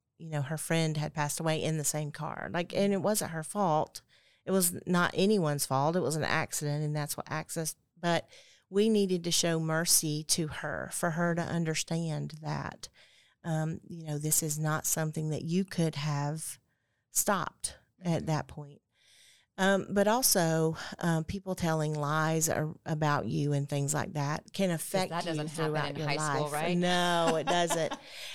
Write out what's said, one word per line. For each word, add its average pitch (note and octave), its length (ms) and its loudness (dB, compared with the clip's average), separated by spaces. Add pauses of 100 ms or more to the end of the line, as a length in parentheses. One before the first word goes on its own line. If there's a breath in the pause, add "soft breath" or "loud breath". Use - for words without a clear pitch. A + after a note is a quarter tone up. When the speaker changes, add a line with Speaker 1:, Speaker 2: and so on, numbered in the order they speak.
(180)
Speaker 1:
you E3 120 -14
know, D3+ 120 -2
her D3+ 160 -4
friend D#3+ 400 0
had D3+ 160 -4
passed D3 260 -2
away D#3+ 220 0
in D#3+ 160 0
the D3+ 60 -2
same D3+ 280 -2
car. - 420 -8
Like, E3+ 220 -2
and G3+ 180 4
it G3 80 0
wasn't G#3 300 0
her D#3+ 120 -6
fault. E3+ 580 0 (440 soft breath)
It F#3+ 60 -2
was F3+ 240 4 (100)
not F3 280 4
anyone's E3+ 520 4
fault. C#3+ 300 2
It F#3 60 2
was D#3+ 140 0
an D3+ 80 -2
accident, D3 600 -2
and D3+ 120 -2
that's D3 220 -4
what - 140 -10
access, D#3 440 -6 (240)
but E3+ 300 0 (400 loud breath)
we G#3 200 4
needed F#3+ 340 2
to F3 80 0
show E3 280 2
mercy D#3+ 640 2
to D#3 240 0
her, C3 460 -6
for F3 180 0
her E3+ 240 0
to E3+ 60 -2
understand D#3+ 1000 -2
that, D3 480 -6 (540 soft breath)
um, D#3+ 440 -2
you E3 180 -12
know, D3+ 120 -4
this D#3 240 2
is D3+ 160 -4
not D#3 280 0
something D#3 440 -2
that D3+ 140 -4
you F3 220 0
could D#3+ 300 0
have D3 640 -4 (520)
stopped - 640 -2 (280)
at E3 140 2
Speaker 2:
Mm-hmm. - 100 -2
Speaker 1:
that D#3 200 0
point. C#3+ 340 -16 (760 soft breath)
Um, F#3+ 320 4
but G3+ 200 4
also, D#3+ 680 4 (240 loud breath)
um, E3 240 2
people F#3+ 320 -6
telling D#3 380 0
lies D#3 560 2
ar-, D#3 260 -2 (100)
about D3 400 2
you D3 280 0
and C#3 160 0
things C#3+ 240 -2
like D3 200 -4
that D3 380 -2
can F#3+ 180 0
Speaker 2:
'Cause E3 120 0
Speaker 1:
affect F#3 300 -2
Speaker 2:
that E3+ 120 -2
Speaker 1:
you F3 80 -4
Speaker 2:
doesn't D3+ 160 -2
happen D#3 240 -2
Speaker 1:
throughout D3 200 0
Speaker 2:
in C#3+ 40 -8
Speaker 1:
your D#3 140 -4
Speaker 2:
high C#3+ 80 0
school, D3 260 0
Speaker 1:
life. D3 100 -2
Speaker 2:
right? E3+ 240 0
Speaker 1:
No, F3 600 4
it D3+ 100 -2
Speaker 2:
<laughs> - 0 -
Speaker 1:
doesn't. E3+ 460 2 (420 loud breath)